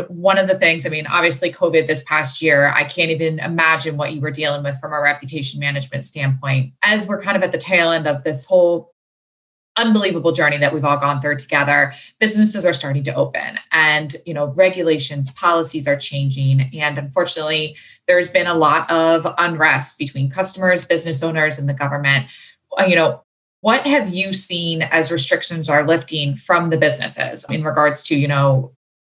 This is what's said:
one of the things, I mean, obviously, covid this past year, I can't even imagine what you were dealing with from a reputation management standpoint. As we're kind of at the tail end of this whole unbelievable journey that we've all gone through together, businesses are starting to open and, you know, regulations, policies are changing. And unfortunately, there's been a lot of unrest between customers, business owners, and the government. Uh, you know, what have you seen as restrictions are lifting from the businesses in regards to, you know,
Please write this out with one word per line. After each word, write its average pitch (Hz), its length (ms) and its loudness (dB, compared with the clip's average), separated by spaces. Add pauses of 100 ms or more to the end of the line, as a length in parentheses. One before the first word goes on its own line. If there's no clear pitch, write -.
one 180 300 2
of 190 100 2
the 185 100 2
things, 165 260 2
I 165 40 -4
mean, 151 180 -6
obviously, 170 460 0
covid 160 340 0
this 147 160 -2
past 151 400 -2
year, 143 320 4
I 147 80 2
can't 165 300 -2
even 160 260 -2
imagine 160 580 0
what 147 160 -4
you 151 80 -8
were 151 120 -4
dealing 143 320 -4
with 139 160 -6
from 147 120 -12
a 147 80 -2
reputation 143 600 -4
management 143 440 -6
standpoint. 135 680 -2 (100)
As 208 240 2
we're 196 160 -4
kind 196 140 -2
of 180 80 -2
at 170 80 -2
the 165 60 -2
tail 170 340 2
end 160 160 0
of 139 160 -2
this 151 200 -4
whole 175 480 2 (840)
unbelievable 190 560 2
journey 147 240 0
that 143 180 0
we've 147 100 -2
all 143 120 2
gone 139 240 -2
through 147 160 -2
together, 143 560 0 (260)
businesses 214 480 2
are 175 60 2
starting 139 320 -4
to - 100 -6
open - 460 -4 (100)
and, 151 460 2 (100)
you 170 80 -8
know, 147 120 -4
regulations, 156 840 0
policies 165 560 0
are 143 100 2
changing. 135 640 0 (140)
And 151 220 -2
unfortunately, 156 800 -2 (320)
there's 180 200 4
been 175 200 0
a 175 60 0
lot 156 360 4
of 165 480 2
unrest 156 580 2
between 135 340 -4
customers, 185 540 0
business 160 380 -2
owners, 156 380 -2
and 139 80 -2
the 143 60 -2
government. 139 520 0 (500)
Uh, 190 120 4
you 175 80 4
know, 160 260 2 (380)
what 233 260 2
have 277 220 2
you 190 240 -4
seen 170 500 -2
as 165 300 0
restrictions 165 560 -2
are 147 180 2
lifting 147 480 0
from 170 360 0
the 160 60 2
businesses - 720 -2
in 156 140 -2
regards 151 400 0
to, 151 160 0
you 143 80 2
know, 139 460 2 (480)